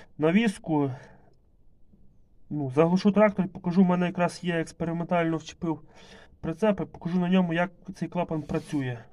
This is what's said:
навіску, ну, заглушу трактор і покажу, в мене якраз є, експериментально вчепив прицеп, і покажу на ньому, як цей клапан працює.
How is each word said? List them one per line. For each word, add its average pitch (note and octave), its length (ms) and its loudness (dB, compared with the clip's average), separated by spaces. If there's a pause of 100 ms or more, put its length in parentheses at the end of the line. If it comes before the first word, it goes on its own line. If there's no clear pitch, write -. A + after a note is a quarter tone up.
(180)
навіску, D#3+ 720 0 (1600)
ну, C#3+ 260 -4
заглушу F3 360 4
трактор G3+ 340 4
і - 20 -4
покажу, F3+ 360 2
в - 20 4
мене F3+ 200 2
якраз E3+ 380 -2
є, E3+ 180 -2
експериментально E3 760 -2
вчепив D#3 420 -6 (640)
прицеп, E3+ 400 0
і D#3 40 -4
покажу F3 340 -4
на F3 100 0
ньому, F3+ 240 2
як F3 180 0 (240)
цей D#3+ 120 -6
клапан E3 340 -4
працює. C#3+ 560 -4 (160)